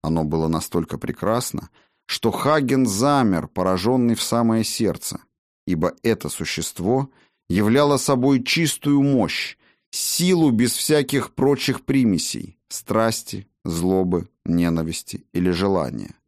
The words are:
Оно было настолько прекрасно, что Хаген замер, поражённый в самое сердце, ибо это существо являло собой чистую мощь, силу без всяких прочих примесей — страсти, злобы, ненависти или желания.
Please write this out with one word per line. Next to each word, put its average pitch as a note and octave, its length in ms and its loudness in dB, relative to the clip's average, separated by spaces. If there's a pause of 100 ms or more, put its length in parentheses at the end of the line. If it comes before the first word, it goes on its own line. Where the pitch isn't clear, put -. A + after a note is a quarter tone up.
Оно E2 220 0
было D#2+ 240 -2
настолько D#2+ 500 -4
прекрасно, - 720 -4 (360)
что - 260 -2
Хаген C3+ 540 2
замер, A2 600 2
поражённый G#2+ 680 0
в - 60 -8
самое A2+ 420 0
сердце, - 560 -4 (460)
ибо E2+ 380 0
это A2 260 0
существо G2+ 800 -4 (400)
являло B2 480 4
собой C3 460 2
чистую C#3+ 580 0
мощь, C3 560 0 (340)
силу E3+ 600 2
без A#2 220 2
всяких C#3 600 0
прочих C3+ 520 0
примесей — A#2 720 0 (120)
страсти, G#2+ 800 -2 (160)
злобы, F2+ 680 0 (160)
ненависти E2 880 -2
или F2+ 160 2
желания. E2+ 640 -2 (120)